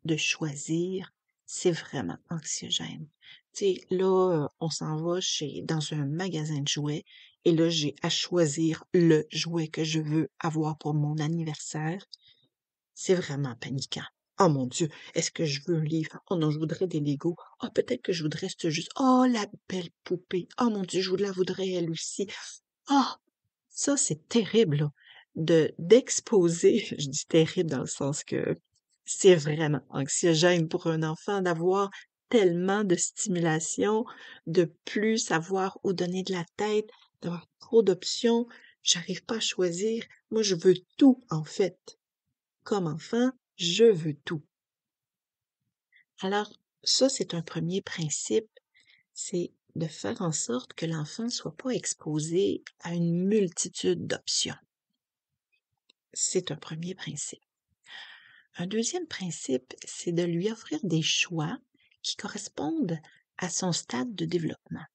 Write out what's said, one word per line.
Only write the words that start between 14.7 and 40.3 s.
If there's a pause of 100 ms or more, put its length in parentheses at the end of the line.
est-ce
que
je
veux
un
livre ? (120)
Oh
non,
je
voudrais
des
Legos. (260)
Oh,
peut-être
que
je
voudrais (100)
ce
juste.
Oh,
la (220)
belle (160)
poupée. (140)
Oh
mon
Dieu,
je
la
voudrais
elle
aussi. » (640)
Oh, (560)
ça,
c'est
terrible,
là, (440)
de,
d'exposer,
<laughs>
je
dis
terrible
dans
le
sens
que (480)
c'est
vraiment
anxiogène
pour
un
enfant
d'avoir (400)
tellement
de
stimulation, (420)
de (120)
plus
savoir
où
donner
de
la (100)
tête, (320)
d'avoir (140)
trop
d'options. (360)
J'arrive
pas
à
choisir. (260)